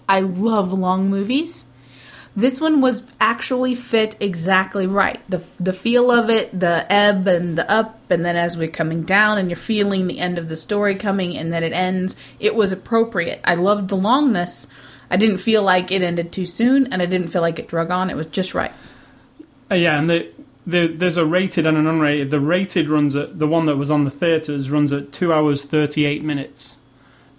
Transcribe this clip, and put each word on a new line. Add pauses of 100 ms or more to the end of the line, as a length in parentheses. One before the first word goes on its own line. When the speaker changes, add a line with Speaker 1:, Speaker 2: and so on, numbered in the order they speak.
Speaker 1:
I
love
long
movies. (680)
This
one
was (180)
actually
fit
exactly
right.
The, (180)
the
feel
of
it,
the
ebb
and
the
up, (120)
and
then
as
we're
coming
down
and
you're
feeling
the
end
of
the
story
coming
and
then
it
ends, (240)
it
was
appropriate.
I
loved
the
longness. (420)
I
didn't
feel
like
it
ended
too
soon,
and
I
didn't
feel
like
it
drug
on.
It
was
just
right. (1000)
Speaker 2:
Uh,
yeah,
and
the, (400)
the,
there's
a
rated
and
an
unrated.
The
rated
runs
at,
the
one
that
was
on
the
theatres
runs
at
two
hours,
thirty-eight
minutes. (600)